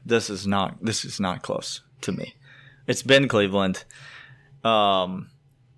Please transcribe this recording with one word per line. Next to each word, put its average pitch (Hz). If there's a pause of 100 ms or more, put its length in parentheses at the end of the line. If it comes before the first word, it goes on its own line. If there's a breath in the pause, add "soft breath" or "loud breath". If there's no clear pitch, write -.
this 113
is 98
not, 98
this 110
is -
not 92
close - (180)
to -
me. - (520 soft breath)
It's -
Ben 135
Cleveland. 98 (800 loud breath)
Um, 98 (500)